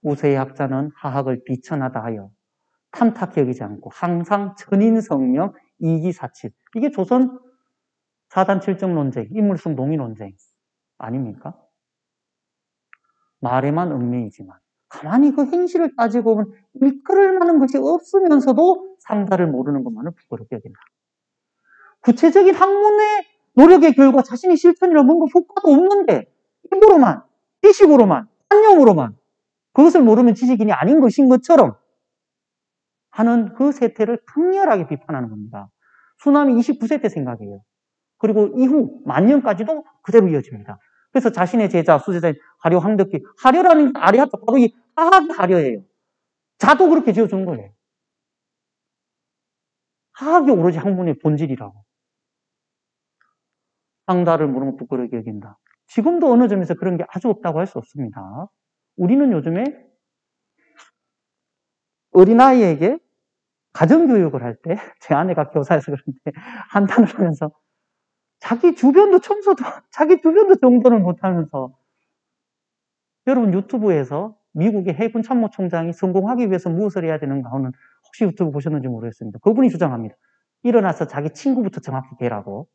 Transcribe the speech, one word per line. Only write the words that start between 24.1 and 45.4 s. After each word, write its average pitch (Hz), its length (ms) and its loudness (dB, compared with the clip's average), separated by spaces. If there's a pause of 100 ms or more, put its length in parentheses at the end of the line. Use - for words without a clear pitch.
자신의 330 340 -2
실천이라 349 460 2
뭔가 320 320 4
효과도 349 380 0
없는데 339 540 2 (460)
입으로만, 339 500 6 (400)
지식으로만, 277 680 6 (200)
관념으로만 277 680 4 (560)
그것을 330 300 6
모르면 233 320 4
지식인이 226 380 0
아닌 202 280 2
것인 262 280 2
것처럼 247 480 4 (1300)
하는 233 440 0
그 277 180 0
세태를 226 540 -4
강렬하게 339 640 0
비판하는 135 400 -8
겁니다. 107 400 -18 (500)
수남이 277 400 2
이십구 240 280 -4
세 294 140 -4
때 - 80 -4
생각이에요. 110 520 -10 (580)
그리고 208 380 0
이후 262 480 -2
만년까지도 220 800 -2 (180)
그대로 196 260 2
이어집니다. 120 500 -8 (320)
그래서 269 200 -2
자신의 185 400 -4
제자, 165 280 0
수제자인 170 360 -4 (260)
하려 170 180 0
황덕기, 190 440 -4 (200)
하려라는 311 500 4
게 - 80 -10
아리하토, 233 460 0
바로 277 120 2
이 233 140 4 (240)
하학의 339 400 2
하려예요. 160 460 -2 (760)